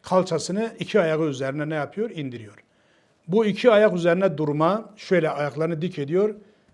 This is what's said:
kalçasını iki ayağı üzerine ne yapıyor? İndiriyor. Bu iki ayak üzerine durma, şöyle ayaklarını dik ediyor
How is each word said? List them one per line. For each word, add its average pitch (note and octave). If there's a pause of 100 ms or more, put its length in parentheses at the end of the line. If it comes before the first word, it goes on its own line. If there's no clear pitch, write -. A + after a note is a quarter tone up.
kalçasını F#3
iki G#3
ayağı D#3+
üzerine C#3
ne D#3+
yapıyor? F3
İndiriyor. B2 (640)
Bu G#3
iki G#3+
ayak G#3
üzerine F3
durma, D#3
şöyle E3
ayaklarını D3
dik F3+
ediyor F#3 (380)